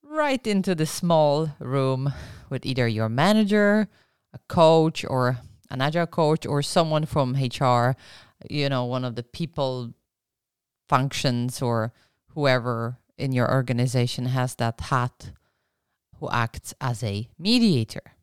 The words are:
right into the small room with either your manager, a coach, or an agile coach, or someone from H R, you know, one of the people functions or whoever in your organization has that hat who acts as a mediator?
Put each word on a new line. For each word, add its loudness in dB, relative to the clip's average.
right -2
into 2
the 0
small 2
room 0
with -6
either 0
your 0
manager, 4
a -18
coach, 4
or 0
an -8
agile -2
coach, 0
or -2
someone 0
from 0
H -2
R, 2
you -2
know, -2
one -4
of -6
the -8
people -6
functions 0
or 0
whoever 0
in -4
your 2
organization 0
has -2
that -4
hat -4
who -10
acts -6
as -6
a -6
mediator? 0